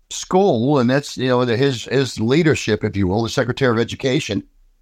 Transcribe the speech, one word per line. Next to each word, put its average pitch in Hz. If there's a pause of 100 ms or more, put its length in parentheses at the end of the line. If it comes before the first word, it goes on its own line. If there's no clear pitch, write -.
(120)
school, 151
and 120
that's, 139
you 127
know, 123
under 123
his, 131
his 127
leadership, 139
if 92
you 101
will, 101
the 113
Secretary 127
of 113
Education. 135 (380)